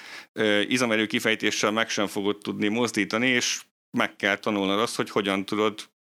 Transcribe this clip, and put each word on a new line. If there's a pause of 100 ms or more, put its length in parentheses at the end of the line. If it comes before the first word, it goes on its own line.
(340)
ö,
izomerő
kifejtéssel
meg
sem
fogod
tudni
mozdítani,
és (360)
meg
kell
tanulnod
azt,
hogy
hogyan
tudod (260)